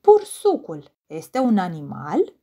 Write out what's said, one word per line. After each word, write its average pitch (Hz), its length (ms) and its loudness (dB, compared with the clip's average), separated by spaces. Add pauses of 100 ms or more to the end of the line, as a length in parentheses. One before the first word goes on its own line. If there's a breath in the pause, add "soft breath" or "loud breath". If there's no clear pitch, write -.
Bursucul 392 960 0 (100)
este 156 320 -10
un 240 200 2
animal 165 840 -6